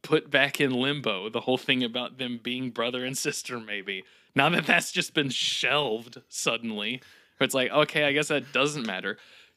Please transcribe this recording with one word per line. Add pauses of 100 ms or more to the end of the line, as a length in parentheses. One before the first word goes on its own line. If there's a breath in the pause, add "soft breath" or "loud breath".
put
back
in
limbo
the
whole
thing
about
them
being
brother
and
sister,
maybe, (320 soft breath)
now
that
that's
just
been
shelved
suddenly, (360 soft breath)
where
it's
like,
okay,
I
guess
that
doesn't
matter. (400 loud breath)